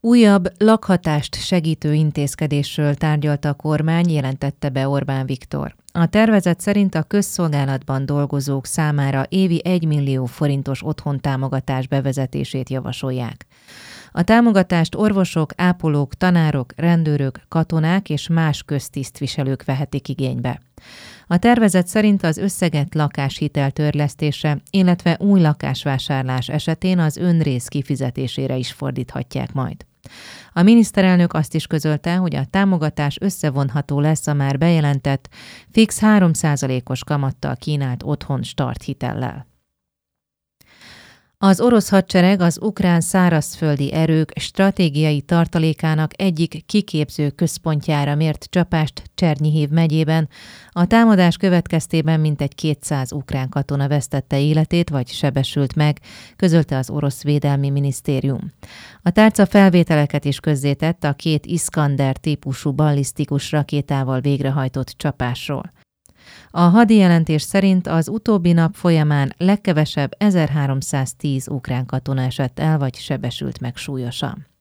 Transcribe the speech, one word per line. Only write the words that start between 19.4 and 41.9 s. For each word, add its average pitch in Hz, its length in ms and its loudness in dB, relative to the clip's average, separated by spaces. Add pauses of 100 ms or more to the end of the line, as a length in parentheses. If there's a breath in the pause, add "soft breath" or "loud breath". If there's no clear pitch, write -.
vehetik 139 440 -6
igénybe. 127 520 -6 (680 loud breath)
A 175 100 0
tervezet 202 500 4
szerint 208 360 2
az 160 140 0
összeget 170 580 -2
lakáshitel 143 760 -2
törlesztése, 147 880 -2 (120)
illetve 180 500 2
új 196 200 4
lakásvásárlás 135 1080 -2
esetén 165 500 -2
az 156 180 0
önrész 156 500 0
kifizetésére 131 880 -4
is 127 160 -6
fordíthatják 127 800 -8
majd. - 340 -8 (680 loud breath)
A 170 100 2
miniszterelnök 185 680 4
azt 156 220 -4
is 160 120 -2
közölte, 156 480 -2
hogy 180 220 -2
a 135 80 -2
támogatás 156 760 0
összevonható 143 800 -2
lesz 151 260 0
a 151 80 -2
már 139 240 0
bejelentett, 147 680 0 (420 loud breath)
fix - 280 2
három 208 340 4
százalékos 131 720 -2
kamattal 139 520 -4
kínált 139 480 -4
otthon - 380 -4
starthitellel. 127 1080 -8 (1900 loud breath)
Az 190 160 6
orosz 233 280 2
hadsereg 185 520 4